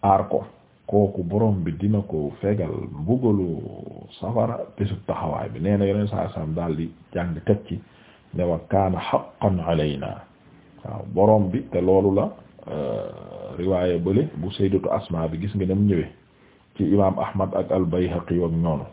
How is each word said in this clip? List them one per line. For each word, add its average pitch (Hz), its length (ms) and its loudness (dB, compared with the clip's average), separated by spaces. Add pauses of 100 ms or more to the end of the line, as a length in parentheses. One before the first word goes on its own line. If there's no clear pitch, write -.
aar 98 260 4
ko, - 140 0 (440)
kooku 101 360 2
borom 101 400 2
bi 82 100 -2
dina 101 300 0
ko 76 340 -4
fegal 101 320 0 (220)
mbugalu 101 580 2 (720)
safara 113 400 -2 (160)
bésub 101 320 -2
taxawaay - 420 -4
bi. 64 140 -10
Nee 101 160 2
na 101 80 4
Yonent 101 240 0
saa 90 180 -4
salaam 80 240 -6
daal 82 220 -2
di 80 160 -6 (180)
jàng 87 240 -4 (120)
teg 104 200 4
ci - 140 -8 (540)
ne 90 100 -2
wa 85 240 0
kaana 95 320 2
haqqan - 600 -2
alaynaa, 76 600 -2 (640)
waaw, 107 200 -10 (100)
borom 101 360 6
bi, 104 100 -2 (120)
te 90 100 0
loolu 95 320 6
la, 98 120 4 (420)
euh, 62 420 -6 (480)
riwaaya 90 400 2
bële 90 380 2
bu 85 160 -6
Sayyidatu 98 400 2
Asmaa 82 360 -2
bi, 80 120 -6
gis 98 160 -4
nga 98 100 0
dem 95 220 2
ñëwee 85 220 2 (680)
ci 101 80 0
imaam 98 360 4
Ahmad 95 360 -2
ak 92 160 0
al-Bayhaqi 87 720 0
ak 82 80 0
ñoonu 82 420 0